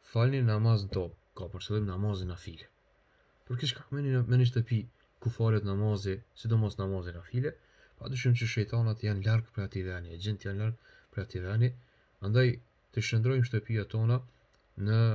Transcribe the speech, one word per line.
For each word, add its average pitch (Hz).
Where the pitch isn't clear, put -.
Falni 131
namaz 110
në 98
tokë, 87
ka 92
për 90
qëllim 107
namazin 95
nafile. 87
Për 123
këtë 147
shkak -
me 143
një, 131
me 123
një 123
shtëpi 113
ku 117
falet 110
namazi, 101
sidomos 113
namazin 95
nafile, 123
padyshim 127
që 120
shejtanat 110
janë 98
larg 113
prej 98
atij 92
vendi, 87
e 85
gjint 101
janë 98
larg 113
prej 95
atij 90
vendi. 113
Andaj 123
të 110
shndrojmë 123
shtëpia 107
tona 113
në 110